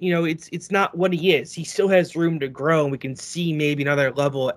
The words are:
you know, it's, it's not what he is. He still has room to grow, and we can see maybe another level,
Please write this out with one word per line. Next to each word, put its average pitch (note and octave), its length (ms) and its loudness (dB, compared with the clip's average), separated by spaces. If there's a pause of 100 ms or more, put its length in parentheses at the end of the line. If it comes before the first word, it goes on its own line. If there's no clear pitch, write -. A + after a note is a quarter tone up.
you F3+ 120 0
know, E3+ 120 2
it's, D#3+ 260 -4
it's F3 220 -10
not G3 260 0
what F#3 140 2
he F3 220 2
is. C#3+ 180 -2
He E3+ 100 -10
still - 240 -2
has F#3 300 2
room E3 240 0
to C3+ 80 -4
grow, D3+ 340 2
and C#3+ 80 -2
we C3+ 80 -4
can C3 160 -8
see E3 380 -4
maybe D3 320 0
another C#3+ 280 2
level, C3+ 440 0